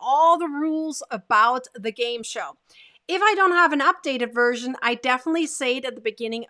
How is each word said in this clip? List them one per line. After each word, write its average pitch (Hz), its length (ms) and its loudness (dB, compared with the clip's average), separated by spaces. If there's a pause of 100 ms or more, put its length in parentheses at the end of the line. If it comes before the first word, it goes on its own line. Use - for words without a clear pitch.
all 311 380 4
the 339 80 -4
rules 311 640 -4
about 226 640 2
the 220 160 -6
game 240 320 -4
show. 175 340 -10 (520)
If 370 140 0
I 415 140 4
don't 381 160 4
have 349 200 4
an 294 60 0
updated 269 560 -2
version, 240 480 0
I 240 140 0
definitely 262 500 0
say 254 300 -4
it 262 80 -8
at 247 100 -8
the 208 60 -16
beginning 226 500 -6